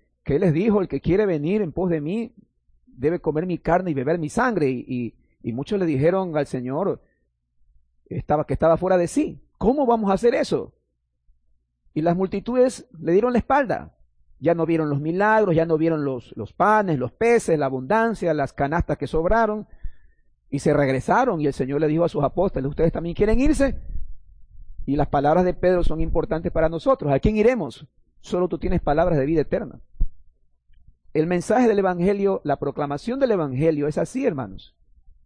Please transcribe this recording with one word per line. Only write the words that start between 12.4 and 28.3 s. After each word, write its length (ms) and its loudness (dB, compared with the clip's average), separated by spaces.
le 140 -2
dieron 200 2
la 60 2
espalda. 580 -2
Ya 160 2
no 140 -2
vieron 220 0
los 100 -2
milagros, 560 2
ya 100 4
no 140 0
vieron 260 0
los, 300 -8
los 180 -10
panes, 460 2
los 120 -6
peces, 460 2
la 80 0
abundancia, 720 0
las 180 -2
canastas 440 -2
que 100 -6
sobraron, 580 2
y 100 -4
se 140 2
regresaron. 680 2
Y 60 2
el 60 0
Señor 280 -2
le 60 4
dijo 160 2
a 60 2
sus 140 -2
apóstoles, 460 0
"¿Ustedes 220 0
también 240 -6
quieren 240 4
irse?". 420 2
Y 100 0
las 100 0
palabras 380 2
de 80 0
Pedro 300 0
son 180 2
importantes 500 -2
para 180 0
nosotros. 420 0
"¿A 80 4
quién 180 2
iremos? 500 0
Solo 280 -2